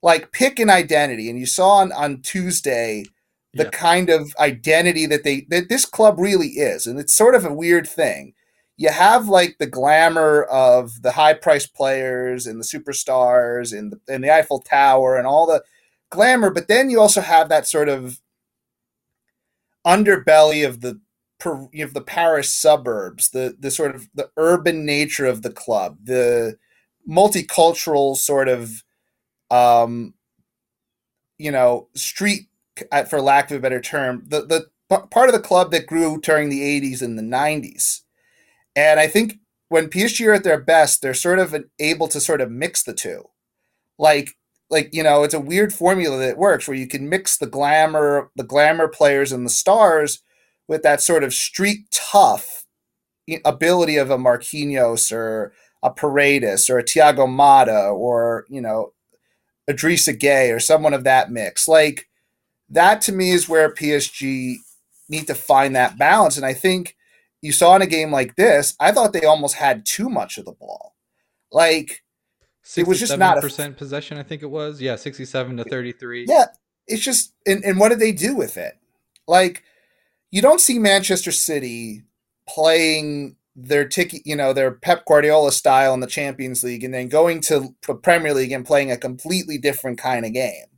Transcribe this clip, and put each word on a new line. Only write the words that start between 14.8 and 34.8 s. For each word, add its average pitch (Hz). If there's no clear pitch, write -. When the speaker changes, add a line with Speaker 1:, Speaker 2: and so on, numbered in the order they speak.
Speaker 1:
and 123
all 151
the 160
glamour, 220
but 170
then 262
you 233
also 208
have 160
that 156
sort 151
of 127
underbelly 156
of 120
the 120
Per-, 135
of 139
the 143
Paris 160
suburbs, 123
the, 127
the 135
sort 139
of 123
the 139
urban 160
nature 147
of 120
the 120
club, 95
the 120
multicultural 165
sort 135
of, 117
um, 117
you 151
know, 123
street, -
uh, 143
for 147
lack 139
of 143
a 131
better 127
term, 127
the, 147
the 156